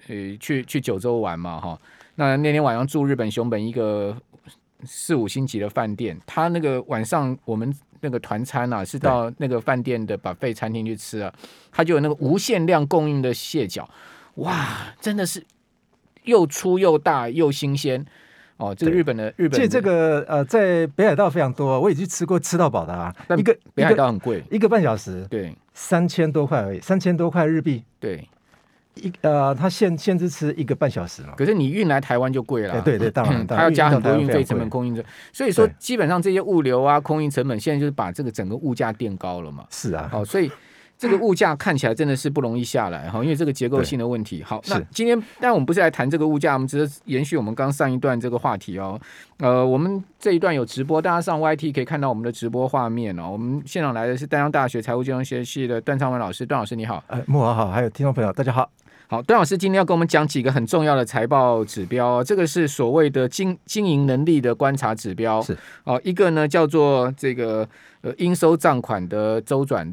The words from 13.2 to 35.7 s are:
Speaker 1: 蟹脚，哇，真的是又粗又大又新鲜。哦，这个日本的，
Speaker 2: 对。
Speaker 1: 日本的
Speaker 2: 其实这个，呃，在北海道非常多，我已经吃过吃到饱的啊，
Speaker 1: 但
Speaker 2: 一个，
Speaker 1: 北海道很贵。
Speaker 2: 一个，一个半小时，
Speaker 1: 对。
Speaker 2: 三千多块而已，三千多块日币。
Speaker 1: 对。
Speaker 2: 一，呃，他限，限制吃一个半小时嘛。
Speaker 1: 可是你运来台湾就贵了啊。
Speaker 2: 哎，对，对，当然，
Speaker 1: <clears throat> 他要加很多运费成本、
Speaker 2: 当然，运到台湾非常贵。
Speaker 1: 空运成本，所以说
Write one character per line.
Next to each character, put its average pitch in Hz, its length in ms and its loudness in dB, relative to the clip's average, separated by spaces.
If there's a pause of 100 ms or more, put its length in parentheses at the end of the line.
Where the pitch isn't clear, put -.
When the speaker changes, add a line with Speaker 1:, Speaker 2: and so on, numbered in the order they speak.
Speaker 1:
蟹 127 320 -4
脚， - 240 -10 (460)
哇， 156 320 -4 (340)
真 208 160 -2
的 190 80 0
是 175 180 -8 (840)
又 220 200 6
粗 180 320 0
又 175 220 6
大 143 280 0
又 143 240 2
新 139 240 -2
鲜。 139 300 -2 (520)
哦， 101 200 -6
这 160 80 -2
个 160 60 4
日 175 100 4
本 139 160 -2
的， 110 140 -4
Speaker 2:
对。 175 140 0
Speaker 1:
日 160 40 2
本 - 40 -2
的 135 40 2
Speaker 2:
其 269 60 4
实 226 40 4
这 240 140 2
个， 160 480 2
呃， 143 160 0
在 180 400 2
北 156 180 0
海 196 120 4
道 196 120 4
非 160 140 0
常 135 100 2
多， 131 300 0
我 196 80 4
已 170 60 2
经 175 120 -4
吃 170 200 -6
过 180 120 2
吃 170 200 -2
到 165 100 4
饱 101 160 -2
的 82 80 -8
啊， 87 180 -6 (160)
Speaker 1:
但 170 120 2
Speaker 2:
一 - 20 4
个， 226 160 4 (160)
Speaker 1:
北 139 100 2
海 175 120 6
道 139 100 4
很 113 140 0
贵。 113 180 -2
Speaker 2:
一 73 140 -12
个， 196 60 0
一 - 20 -2
个 208 100 4
半 208 140 4
小 117 120 2
时， 95 360 -10
Speaker 1:
对。 95 200 -6 (220)
Speaker 2:
三 175 340 0
千 160 240 0
多 143 140 0
块 135 160 0
而 98 140 -4
已， - 40 -8
三 190 200 0
千 180 180 2
多 170 100 0
块 165 200 2
日 160 120 0
币。 135 240 -2 (160)
Speaker 1:
对。 85 300 -8 (640)
Speaker 2:
一， 180 160 -8 (100)
呃， 143 340 2
他 165 140 0
限， 180 280 0
限 185 220 0
制 175 100 0
吃 151 280 -2
一 156 80 -2
个 113 100 -2
半 143 160 2
小 87 160 -6
时 - 140 -16
嘛。 69 160 -16
Speaker 1:
可 135 80 2
是 208 80 4
你 147 160 2
运 190 180 2
来 139 120 4
台 135 180 0
湾 131 140 0
就 131 120 -2
贵 117 200 -2
了 95 100 -2
啊。 123 40 -2
Speaker 2:
哎， 113 40 0
对， 113 180 2
对， 110 100 2
当 117 160 0
然， 120 180 2
Speaker 1:
<clears throat> 90 40 -4
他 123 160 2
要 165 80 6
加 151 180 4
很 139 120 6
多 113 160 2
运 147 100 2
费 139 160 4
成 123 160 -2
本、 - 0 -
Speaker 2:
当 - 0 -
然， - 0 -
运 - 0 -
到 - 0 -
台 - 0 -
湾 - 0 -
非 - 0 -
常 - 0 -
贵。 113 100 -4
Speaker 1:
空 123 160 -4
运 120 80 -4
成 113 100 -6
本， - 100 -20 (180)
所 277 160 -4
以 208 40 2
说 220 140 4 (140)